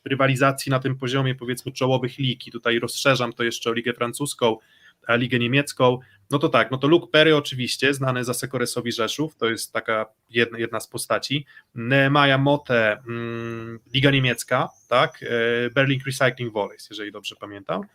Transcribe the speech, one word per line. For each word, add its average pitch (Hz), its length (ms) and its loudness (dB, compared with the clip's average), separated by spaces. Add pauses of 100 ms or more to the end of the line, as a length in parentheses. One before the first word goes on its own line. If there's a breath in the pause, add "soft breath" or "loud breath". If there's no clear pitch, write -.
rywalizacji 135 640 0
na 131 100 2
tym 131 160 -2
poziomie, 131 380 -2
powiedzmy, 123 380 -8
czołowych 131 460 -2
lig. 131 280 -4
I - 40 -20
tutaj 117 280 -2
rozszerzam 123 540 0
to 120 120 -4
jeszcze 117 260 -4
o - 20 -2
Ligę 120 200 -2
Francuską, 120 640 -2 (500 soft breath)
a 117 80 2
Ligę 123 240 0
Niemiecką. 127 600 2 (320 soft breath)
No 139 80 0
to 156 100 2
tak, 113 220 4
no 131 80 -4
to 139 100 0
Luke 170 240 4
Perry 156 240 6
oczywiście, 135 580 -2
znany 131 300 -2
z 117 40 -4
Asekoresowi 120 640 -4
Rzeszów, 117 440 -4
to 113 140 0
jest - 220 -8
taka 110 340 -4 (240)
jedna, 117 280 0
jedna 113 220 -4
z - 80 -14
postaci. 120 580 -4 (280 loud breath)
Nehemiah 135 640 4
Motte, 127 680 2
mm, 117 720 -8 (140)
Liga 135 160 4
Niemiecka, 131 580 0 (200)
tak? 143 340 0
E, 120 480 -2
Berlin 135 360 0
Recycling 123 460 -2
Volleys, 101 380 -6
jeżeli 104 220 -12
dobrze 104 280 -14
pamiętam. 101 420 -8 (120)